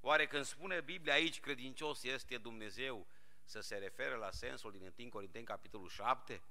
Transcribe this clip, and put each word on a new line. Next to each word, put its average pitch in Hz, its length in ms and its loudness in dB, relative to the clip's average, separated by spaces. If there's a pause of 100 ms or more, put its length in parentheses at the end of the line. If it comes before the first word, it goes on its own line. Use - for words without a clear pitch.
Oare 151 260 8
când 143 180 2
spune 175 360 -2
Biblia 151 320 2
aici: 160 260 6
„Credincios 131 640 -2
este 123 340 -2
Dumnezeu”, 110 720 -2 (360)
să - 160 -6
se 104 180 -2
referă 123 380 0
la 104 160 -2
sensul 120 400 -4
din 98 120 -8
întâi 120 260 -8
Corinteni, 107 360 -6
capitolul 95 440 -4
șapte? 120 600 0